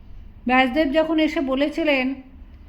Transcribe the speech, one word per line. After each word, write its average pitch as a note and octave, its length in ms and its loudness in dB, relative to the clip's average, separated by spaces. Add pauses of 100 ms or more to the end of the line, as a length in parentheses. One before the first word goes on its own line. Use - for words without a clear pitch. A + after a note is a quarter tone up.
(460)
ব্যাসদেব C4 460 2
যখন D#4 260 2
এসে D#4 220 2
বলেছিলেন, C#4 760 0 (540)